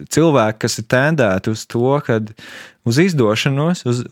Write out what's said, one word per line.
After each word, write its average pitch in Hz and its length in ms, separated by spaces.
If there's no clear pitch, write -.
cilvēki, 135 500
kas - 200
ir 110 60
tendēti 127 640
uz 110 160
to, 131 380
kad 110 280
uz 117 160
izdošanos, 147 880
uz, 123 260